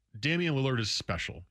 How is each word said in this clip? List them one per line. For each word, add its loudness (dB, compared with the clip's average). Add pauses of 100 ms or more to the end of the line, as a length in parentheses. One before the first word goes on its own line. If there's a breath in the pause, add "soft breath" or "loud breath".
(180)
Damian 2
Lillard 2
is -2
special. -4